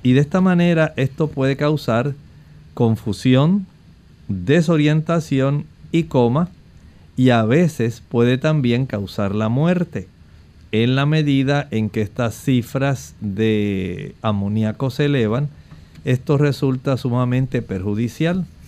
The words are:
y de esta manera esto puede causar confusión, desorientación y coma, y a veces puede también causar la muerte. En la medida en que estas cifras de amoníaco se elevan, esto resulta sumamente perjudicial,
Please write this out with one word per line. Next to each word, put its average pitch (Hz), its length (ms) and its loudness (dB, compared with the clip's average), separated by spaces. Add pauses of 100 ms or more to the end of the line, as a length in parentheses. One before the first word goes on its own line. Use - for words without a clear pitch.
y 123 100 4
de 131 80 6
esta 147 200 0
manera 175 560 2
esto 135 300 -2
puede 135 300 -2
causar 143 580 0 (600)
confusión, 127 920 2 (640)
desorientación 151 1400 0 (260)
y 170 140 0
coma, 135 460 0 (640)
y 127 140 4
a 117 140 4
veces 123 640 0
puede 120 300 2
también 131 480 0
causar 101 480 -4
la 110 140 -2
muerte. 160 580 -2 (640)
En 117 240 2
la 139 120 0
medida 143 640 0
en 110 200 -2
que 110 120 -2
estas 110 320 -4
cifras 131 880 -2
de 101 1000 -2
amoníaco 107 680 -2
se 147 160 -2
elevan, 135 420 0 (560)
esto 131 340 0
resulta 135 580 0
sumamente 123 640 -2
perjudicial, 113 800 -4 (240)